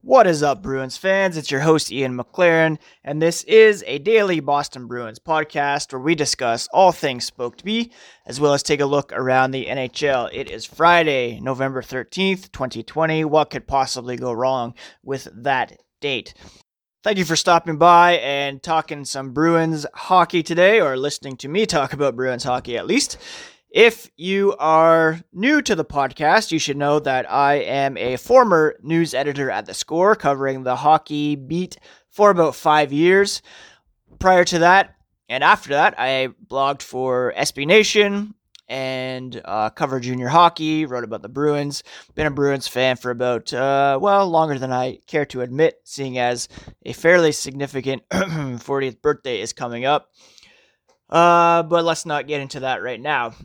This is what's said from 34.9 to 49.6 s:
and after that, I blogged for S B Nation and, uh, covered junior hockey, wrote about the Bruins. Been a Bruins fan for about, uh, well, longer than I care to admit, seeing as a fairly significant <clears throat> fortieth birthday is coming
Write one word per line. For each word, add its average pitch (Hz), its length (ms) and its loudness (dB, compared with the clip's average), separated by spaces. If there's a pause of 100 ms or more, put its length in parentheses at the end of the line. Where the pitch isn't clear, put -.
and 131 160 -4
after 180 280 2
that, 156 260 2
I 131 320 -2 (180)
blogged 135 360 -4
for 127 520 -2
S - 160 -2
B 139 140 -8
Nation 208 680 2 (360)
and, 127 760 -8
uh, 107 280 -2
covered 131 320 -4
junior 127 260 -6
hockey, 156 560 2
wrote 123 180 -8
about 110 180 -10
the 101 60 -16
Bruins. 143 560 -4 (300)
Been 151 140 -2
a 147 40 -2
Bruins 139 380 -2
fan 127 260 0
for 127 160 -8
about, 123 400 -4
uh, 135 500 0
well, 196 280 2
longer 160 280 0
than 131 140 -6
I 127 340 -4
care 151 200 -2
to 127 160 -10
admit, 131 420 0
seeing 131 340 -10
as 123 300 -2 (380)
a 127 80 -12
fairly 165 400 4
significant 135 760 -8
<clears throat> 156 520 -6
fortieth 135 400 -6
birthday 127 400 -2
is 113 100 -8
coming 120 320 -8